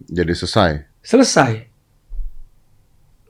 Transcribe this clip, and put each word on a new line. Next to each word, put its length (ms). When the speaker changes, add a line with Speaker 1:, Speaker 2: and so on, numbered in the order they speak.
Speaker 1:
Jadi 260
selesai. 400
Speaker 2:
Selesai. 500